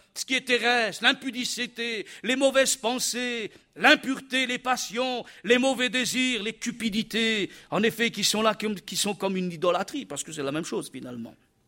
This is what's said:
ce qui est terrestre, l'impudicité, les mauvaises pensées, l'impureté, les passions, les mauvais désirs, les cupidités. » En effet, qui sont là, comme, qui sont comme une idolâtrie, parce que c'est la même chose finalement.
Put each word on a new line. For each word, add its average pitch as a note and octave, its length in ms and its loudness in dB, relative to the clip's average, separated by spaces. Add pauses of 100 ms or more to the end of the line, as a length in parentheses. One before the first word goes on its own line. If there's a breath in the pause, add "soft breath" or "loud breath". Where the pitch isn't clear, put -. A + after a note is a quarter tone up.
(140 soft breath)
ce - 100 -8
qui C4 100 -2
est C4 120 -2
terrestre, A#3 560 2
l'impudicité, A#3+ 1040 -2 (160 loud breath)
les B3 140 2
mauvaises C4+ 400 4
pensées, A#3+ 760 -2 (240 loud breath)
l'impureté, C4 720 2
les B3 120 -2
passions, B3 640 -2 (200 loud breath)
les A#3+ 140 6
mauvais B3 320 2
désirs, B3 520 0
les A3 120 -4
cupidités. » A3 960 -2 (200 loud breath)
En E3+ 120 2
effet, A3+ 300 2
qui G3+ 100 -4
sont G#3 200 2
là, G#3+ 120 4
comme, G#3+ 220 -4
qui F3 200 -10
sont G3+ 180 0
comme G3 220 0
une F3+ 160 -2
idolâtrie, F3+ 540 0
parce C#3+ 160 -8
que D#3+ 100 -14
c'est D3+ 120 -6
la C#3 80 -2
même D#3+ 120 -4
chose F#3 260 -6
finalement. B2 440 -12 (340)